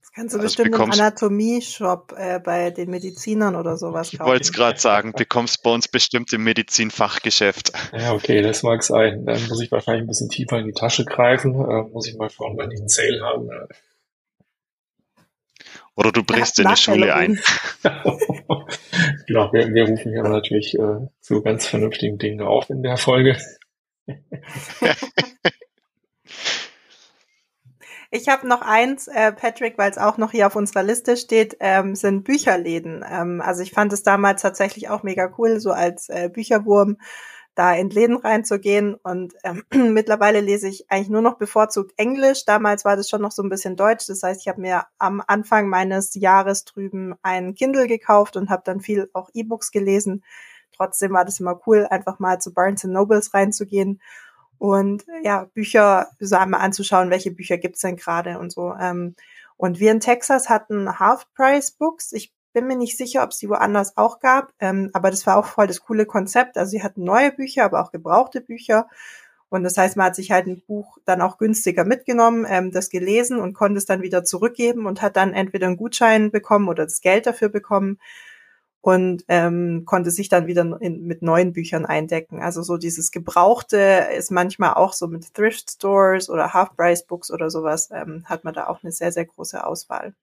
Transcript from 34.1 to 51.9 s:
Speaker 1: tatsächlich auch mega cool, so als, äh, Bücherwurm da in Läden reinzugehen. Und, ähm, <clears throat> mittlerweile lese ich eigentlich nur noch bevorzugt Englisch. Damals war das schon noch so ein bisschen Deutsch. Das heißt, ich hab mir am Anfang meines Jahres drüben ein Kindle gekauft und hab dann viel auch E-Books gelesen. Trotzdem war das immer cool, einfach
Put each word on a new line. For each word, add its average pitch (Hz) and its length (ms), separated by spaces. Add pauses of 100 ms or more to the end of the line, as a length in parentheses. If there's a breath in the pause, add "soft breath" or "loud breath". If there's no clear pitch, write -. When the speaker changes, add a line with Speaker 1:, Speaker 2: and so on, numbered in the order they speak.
Speaker 1:
tatsächlich 202 480
auch 208 140
mega 185 340
cool, 226 220
so 208 140
als, 175 380
äh, 175 220
Bücherwurm 208 640 (580 loud breath)
da 180 180
in 180 160
Läden 233 260
reinzugehen. 208 800
Und, 180 480
ähm, 185 300
<clears throat> 247 200
mittlerweile 214 480
lese 202 280
ich - 220
eigentlich 196 180
nur 214 140
noch 240 160
bevorzugt 214 580
Englisch. 269 480
Damals 208 400
war 202 120
das 202 120
schon 208 140
noch 208 100
so 202 100
ein 196 60
bisschen 190 260
Deutsch. 214 320
Das 190 160
heißt, 190 200
ich - 60
hab 185 100
mir 180 260 (140)
am 196 280
Anfang 208 420
meines 190 460
Jahres 196 500
drüben 190 580
ein 185 320
Kindle 262 340
gekauft 208 480
und 190 120
hab 190 160
dann 190 160
viel 196 320
auch 185 220
E-Books 226 380
gelesen. 196 500 (540 loud breath)
Trotzdem 190 360
war 180 120
das 190 160
immer 180 260
cool, 208 220
einfach 190 320